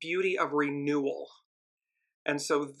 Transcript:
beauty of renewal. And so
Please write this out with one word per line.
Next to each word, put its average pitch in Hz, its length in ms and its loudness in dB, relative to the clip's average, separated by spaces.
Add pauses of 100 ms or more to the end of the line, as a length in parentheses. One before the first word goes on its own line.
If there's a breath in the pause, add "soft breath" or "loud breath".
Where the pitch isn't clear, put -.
beauty 180 360 0
of 170 160 2
renewal. 143 760 0 (1000)
And 143 160 0
so 147 380 0